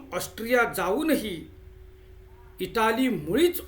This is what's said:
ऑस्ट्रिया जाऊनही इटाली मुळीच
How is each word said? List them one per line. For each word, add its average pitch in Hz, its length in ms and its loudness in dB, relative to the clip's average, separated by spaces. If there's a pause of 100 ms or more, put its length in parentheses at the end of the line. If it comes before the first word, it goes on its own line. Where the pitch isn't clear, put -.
(140)
ऑस्ट्रिया 233 500 0 (100)
जाऊनही 214 760 -2 (1120)
इटाली 220 500 2
मुळीच 214 580 2